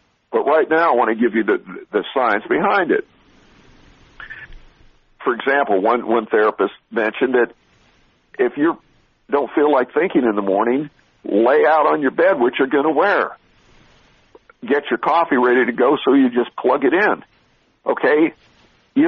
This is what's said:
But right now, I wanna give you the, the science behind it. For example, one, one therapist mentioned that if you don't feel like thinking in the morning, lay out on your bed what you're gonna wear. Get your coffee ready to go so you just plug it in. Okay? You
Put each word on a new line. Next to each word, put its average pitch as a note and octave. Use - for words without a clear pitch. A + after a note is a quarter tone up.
But A2+
right D3
now, D#3+
I -
wanna A#2
give A2
you A2
the, F#2+
the G2+
science A2+
behind F3+
it. -
For B2
example, A#2
one, A2+
one A2+
therapist G#2+
mentioned A#2
that A#2+
if B2
you D3+
don't C#3
feel D3+
like B2+
thinking D#3+
in A2
the G#2
morning, A#2
lay B2+
out D3+
on D#3
your C3+
bed F3+
what B2
you're -
gonna D3
wear. D#3
Get C#3
your A#2+
coffee E3
ready B2
to A#2+
go B2+
so C#3
you C3+
just A#2+
plug C3
it A#2+
in. F#3
Okay? D3+
You C#3+